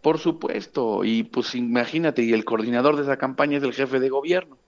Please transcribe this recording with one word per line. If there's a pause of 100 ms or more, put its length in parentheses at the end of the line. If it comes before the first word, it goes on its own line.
Por
supuesto,
y
pues
imagínate,
y
el
coordinador
de
esa
campaña
es
el
jefe
de
gobierno.